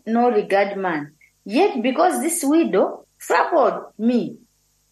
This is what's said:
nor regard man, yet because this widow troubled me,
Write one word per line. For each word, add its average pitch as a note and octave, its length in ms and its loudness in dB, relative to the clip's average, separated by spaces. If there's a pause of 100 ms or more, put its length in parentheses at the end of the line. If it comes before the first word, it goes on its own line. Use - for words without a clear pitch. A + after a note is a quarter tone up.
nor A#3 260 2
regard G3 460 0
man, D#3+ 380 -6 (280)
yet C4+ 380 0
because C4 400 0
this D#4+ 220 -4
widow C4+ 640 0 (100)
troubled - 800 0
me, G#3+ 400 -2 (540)